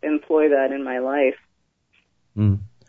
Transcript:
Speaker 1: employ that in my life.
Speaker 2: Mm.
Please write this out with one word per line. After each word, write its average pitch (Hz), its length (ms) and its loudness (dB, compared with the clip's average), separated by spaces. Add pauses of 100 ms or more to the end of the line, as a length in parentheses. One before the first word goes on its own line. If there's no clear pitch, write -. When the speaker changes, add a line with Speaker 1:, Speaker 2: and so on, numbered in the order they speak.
Speaker 1:
employ 151 480 0
that 135 220 2
in 139 120 -8
my 127 140 -6
life. 131 380 0 (1000)
Speaker 2:
Mm. 101 220 2 (300)